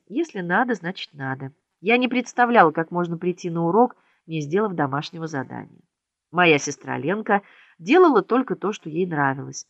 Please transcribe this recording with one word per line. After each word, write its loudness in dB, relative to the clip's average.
Если -6
надо, 0
значит, -8
надо. -8
Я 2
не 0
представляла, 4
как -4
можно -2
прийти -4
на -2
урок, 2
не -6
сделав -2
домашнего -4
задания. -10
Моя 4
сестра -8
Ленка -2
делала 4
только -2
то, -4
что -10
ей -2
нравилось. -4